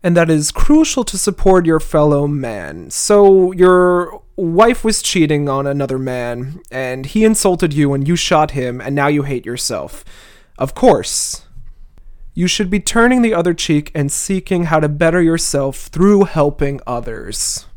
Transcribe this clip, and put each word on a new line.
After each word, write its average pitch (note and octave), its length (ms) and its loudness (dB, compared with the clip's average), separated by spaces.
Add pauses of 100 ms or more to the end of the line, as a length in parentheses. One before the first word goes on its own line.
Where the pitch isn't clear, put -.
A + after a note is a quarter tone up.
And F3 160 2
that E3 140 2
is D3+ 180 0
crucial D4+ 540 4
to - 140 -8
support F#3 480 2
your D#3+ 160 2
fellow D3 440 2
man. G#2 640 -8
So G3 600 4
your F3+ 720 2 (160)
wife G3+ 480 2
was A3 160 0
cheating D3 480 0
on C#3 180 -4
another C#3 320 -4
man, B2+ 640 -8 (100)
and C3 360 -8
he G#3+ 180 2
insulted F#3 480 2
you C#3+ 200 0
and C#3 140 -2
you E3+ 80 2
shot D#3 360 0
him, B2+ 280 -6
and B2+ 160 -6
now C#3+ 120 0
you D3 160 0
hate C3+ 220 -6
yourself. G#2+ 600 -8 (520)
Of C3+ 160 -4
course. - 680 0 (920)
You F3 140 -2
should F#3 220 -2
be G3+ 100 0
turning A#3+ 420 2
the A3+ 120 2
other E3+ 200 0
cheek D3+ 400 -2
and D3 160 -2
seeking F#3 540 -4
how D#3+ 160 0
to D3+ 80 0
better D#3+ 340 0
yourself C#3+ 680 -2
through G3 320 4
helping C#3+ 640 -2
others. A#2 760 -8 (120)